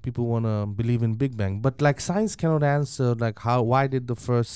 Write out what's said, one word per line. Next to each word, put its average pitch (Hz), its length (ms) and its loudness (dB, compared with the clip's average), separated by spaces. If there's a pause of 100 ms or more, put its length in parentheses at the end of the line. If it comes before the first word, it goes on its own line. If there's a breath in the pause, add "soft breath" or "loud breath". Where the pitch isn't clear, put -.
people 120 240 -2
wanna 113 400 0
believe 113 340 0
in 113 140 2
Big 131 200 -2
Bang. 101 260 -2
But, 135 200 -2
like, 143 180 2
science 208 360 -2
cannot 160 260 2
answer, 143 540 0
like, 113 240 -2
how, 120 240 2
why 131 240 2
did 131 200 -2
the 123 80 -2
first 120 400 0